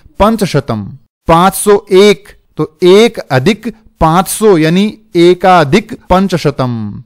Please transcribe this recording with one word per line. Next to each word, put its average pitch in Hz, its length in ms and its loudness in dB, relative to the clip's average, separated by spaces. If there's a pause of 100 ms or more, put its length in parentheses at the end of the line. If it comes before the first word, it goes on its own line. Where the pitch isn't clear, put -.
(200)
पंचशतम, 151 640 -2 (440)
पाँच 170 260 2
सौ 202 380 0
एक, 196 360 2 (280)
तो 156 280 -8
एक 202 360 2
अधिक 185 540 -4 (260)
पाँच 170 280 0
सौ 214 300 0
यानी 170 280 0 (300)
एकाधिक 175 840 0 (120)
पंचशतम। 139 960 -4